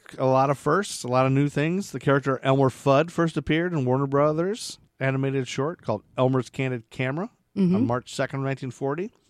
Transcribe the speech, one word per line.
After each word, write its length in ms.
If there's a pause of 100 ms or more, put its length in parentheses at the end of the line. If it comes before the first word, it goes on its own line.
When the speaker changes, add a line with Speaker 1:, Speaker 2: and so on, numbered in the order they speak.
(180)
Speaker 1:
A 80
lot 240
of 80
firsts, 460
a 60
lot 160
of 80
new 160
things. 420
The 80
character 440
Elmer 260
Fudd 420
first 240
appeared 380
in 120
Warner 220
Brothers 680 (220)
animated 480
short 340
called 220 (140)
Elmer's 320
Candid 400
Camera 400 (280)
Speaker 2:
Mm-hmm. 180
Speaker 1:
on 120
March 280
second 240
of 60
nineteen 260
forty. 400 (180)